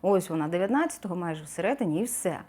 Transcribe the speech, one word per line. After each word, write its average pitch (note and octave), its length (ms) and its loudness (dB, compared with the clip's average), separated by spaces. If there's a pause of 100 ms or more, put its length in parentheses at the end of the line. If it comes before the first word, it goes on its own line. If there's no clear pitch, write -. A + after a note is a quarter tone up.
Ось F#3 280 4
вона, D#3+ 180 0
дев'ятнадцятого G3+ 680 0
майже D#3+ 280 -4
всередині, F3+ 560 0
і A3+ 40 0
все. - 440 -4